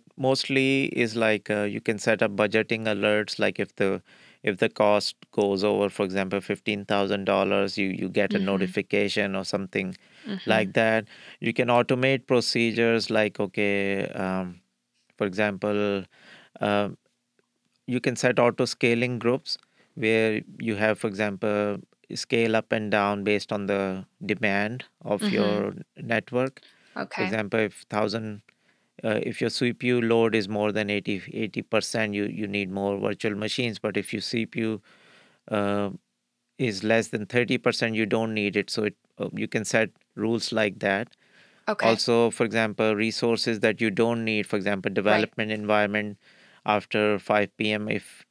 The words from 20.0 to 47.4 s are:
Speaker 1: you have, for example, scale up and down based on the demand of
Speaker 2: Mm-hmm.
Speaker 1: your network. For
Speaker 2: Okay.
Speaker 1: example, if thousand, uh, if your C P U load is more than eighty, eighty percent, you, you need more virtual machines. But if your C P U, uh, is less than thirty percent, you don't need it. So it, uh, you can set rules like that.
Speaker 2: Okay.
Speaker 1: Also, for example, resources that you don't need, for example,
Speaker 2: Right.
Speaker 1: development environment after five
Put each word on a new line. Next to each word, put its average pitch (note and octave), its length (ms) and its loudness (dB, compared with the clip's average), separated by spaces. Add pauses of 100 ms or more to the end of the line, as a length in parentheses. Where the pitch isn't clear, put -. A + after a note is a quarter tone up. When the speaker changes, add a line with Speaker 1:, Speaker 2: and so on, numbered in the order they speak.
Speaker 1:
you A2+ 160 -2
have, G#2+ 240 2
for A#2 80 -2
example, G#2 720 -2 (340)
scale A2+ 420 0
up A2+ 160 -2
and G#2+ 180 0
down G2+ 360 2
based G#2 260 0
on G2+ 140 -2
the G2 400 -2 (200)
demand G#2+ 600 -2 (180)
of G#2 180 -2
Speaker 2:
Mm-hmm. G#3 120 0
Speaker 1:
your G#2 400 0 (240)
network. B2 640 -4 (320)
For - 80 -6
Speaker 2:
Okay. - 240 -4
Speaker 1:
example, A2 340 -2
if G#2 300 -4
thousand, G#2+ 520 -2 (600)
uh, A2 200 0
if A#2 160 -6
your A#2+ 100 0
C A#2+ 220 0
P B2 160 -6
U B2 140 2
load A2+ 340 4
is G2+ 140 0
more G#2 240 0
than G#2 160 -2
eighty, G2+ 320 -2 (120)
eighty A2 280 -6
percent, G#2+ 520 -2
you, G2+ 120 -2
you G#2 220 -4
need G2+ 220 -4
more G2 300 -2
virtual G#2 360 -2
machines. G#2+ 440 -4
But G#2 160 -4
if G2+ 160 -4
your G#2+ 100 -4
C A2+ 240 -4
P - 140 -8
U, A2 220 -2 (680)
uh, G2+ 420 0 (680)
is G#2 260 -2
less A2 240 2
than G#2+ 180 -6
thirty B2 320 0
percent, A#2 380 0
you A2 100 2
don't A2+ 280 0
need G#2 240 -2
it. G2+ 120 0
So A2 140 -2
it, G#2 120 -2 (220)
uh, G2+ 160 -4
you G#2+ 140 -4
can A2 160 -4
set A2 280 2 (240)
rules A2 360 -2
like A2 280 0
that. G2+ 360 -2 (540)
Speaker 2:
Okay. G#3 180 2
Speaker 1:
Also, A#2 440 4
for A#2+ 120 -2
example, A2 520 0
resources A2 680 0
that A2 180 2
you A2+ 100 2
don't A2+ 360 0
need, G#2+ 220 -2
for A2+ 100 -2
example, G2 320 -2
Speaker 2:
Right. G2 60 -4
Speaker 1:
development G#2+ 560 0
environment G#2 640 0 (480)
after G#2+ 540 4
five G#2 360 2